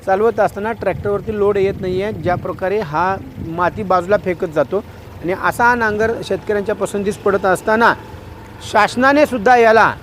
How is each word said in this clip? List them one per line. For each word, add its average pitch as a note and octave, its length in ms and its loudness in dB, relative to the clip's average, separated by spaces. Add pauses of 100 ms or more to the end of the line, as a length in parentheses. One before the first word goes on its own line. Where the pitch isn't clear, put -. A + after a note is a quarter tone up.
चालवत G#3 340 2
असताना G3+ 320 0
ट्रॅक्टरवरती G3+ 640 -4
लोड G3+ 180 2
येत G3 240 0
नाही F#3 220 -4
आहे, G#3+ 100 -4
ज्या F3 220 -2
प्रकारे F#3 440 -4
हा F3+ 380 -2 (300)
माती F3 360 -2
बाजूला F#3 340 2
फेकत F#3 380 -2
जातो. G3 300 -2 (380)
आणि F3 120 -2 (100)
असा C4 200 2
हा A#3+ 100 4
नांगर A3 380 0 (120)
शेतकऱ्यांच्या G3+ 500 -2
पसंतीस G3+ 420 -4
पडत G3 280 0
असताना G#3 500 4 (800)
शासनाने C4 540 4
सुद्धा B3 300 4
याला A3 460 6